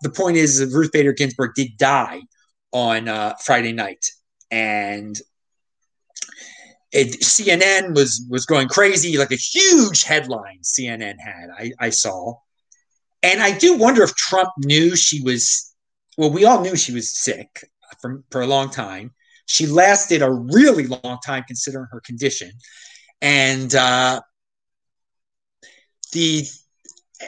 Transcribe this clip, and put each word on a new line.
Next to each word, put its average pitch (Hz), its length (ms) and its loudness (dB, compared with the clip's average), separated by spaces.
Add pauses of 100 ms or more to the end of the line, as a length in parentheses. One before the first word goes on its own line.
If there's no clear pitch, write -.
the 143 80 -4
point 180 260 0
is 147 220 2
that 135 180 0
Ruth 156 140 2
Bader 143 200 4
Ginsburg 131 440 -4
did 123 200 -6
die 135 460 0 (500)
on, 117 360 -2
uh, 107 260 -4 (100)
Friday 117 300 -2
night. 101 320 -8 (460)
And 107 680 -6 (1700)
it, 127 320 0
C - 260 0
N 175 140 4
N 190 320 2
was, 123 340 2
was 127 160 -6
going 139 220 2
crazy, 175 500 2
like, 139 140 0
a 131 60 -4
huge 320 680 2
headline 113 600 -4
C - 220 -4
N 113 160 -10
N 101 160 -10
had, 90 400 -18
I, 113 220 -12
I 117 100 -2
saw. 110 460 -4 (880)
And 190 180 2
I 196 160 2
do 349 180 6
wonder 233 280 6
if 147 100 2
Trump - 460 0
knew 151 360 2
she 151 280 0
was, 123 420 -2 (520)
well, 156 140 2
we 185 120 2
all 226 180 6
knew 185 140 -4
she 131 180 -4
was 120 240 -8
sick - 520 -8 (320)
for, 131 280 -12
for 131 120 -6
a 123 60 -4
long 139 220 0
time. 107 440 -12 (320)
She - 220 -2
lasted 175 540 4
a 135 80 4
really 151 560 4
long 127 400 -10
time 135 220 -8
considering 131 440 -10
her 120 100 -16
condition. 120 500 -8 (680)
And, 135 520 0
uh, 127 480 2 (1900)
the, 160 340 0 (840)